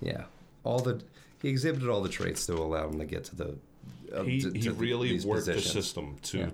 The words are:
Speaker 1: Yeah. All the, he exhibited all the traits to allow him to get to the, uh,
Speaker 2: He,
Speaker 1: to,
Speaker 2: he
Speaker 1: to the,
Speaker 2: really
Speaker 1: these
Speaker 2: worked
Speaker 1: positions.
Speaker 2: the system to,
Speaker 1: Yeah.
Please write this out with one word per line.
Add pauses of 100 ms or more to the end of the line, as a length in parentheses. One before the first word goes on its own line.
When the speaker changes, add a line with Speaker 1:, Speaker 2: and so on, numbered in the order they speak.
Speaker 1:
Yeah. (400)
All
the, (400)
he
exhibited
all
the
traits
to
allow
him
to
get
to
the, (560)
uh,
Speaker 2:
He,
Speaker 1:
to,
Speaker 2:
he
Speaker 1:
to
the,
Speaker 2:
really
Speaker 1:
these
Speaker 2:
worked
Speaker 1:
positions.
Speaker 2:
the
system
to,
Speaker 1:
Yeah.